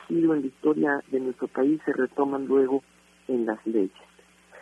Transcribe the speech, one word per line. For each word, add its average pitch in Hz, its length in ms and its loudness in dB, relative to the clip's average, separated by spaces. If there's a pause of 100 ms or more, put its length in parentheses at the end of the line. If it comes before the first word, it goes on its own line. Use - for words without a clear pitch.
sido 165 260 2
en 151 80 0
la 131 60 -4
historia 151 640 0
de 135 80 0
nuestro 127 300 -6
país, 147 360 0
se 147 60 -2
retoman 139 560 -2
luego 135 360 2 (440)
en 123 180 0
las 110 220 -4
leyes. 110 240 0 (720)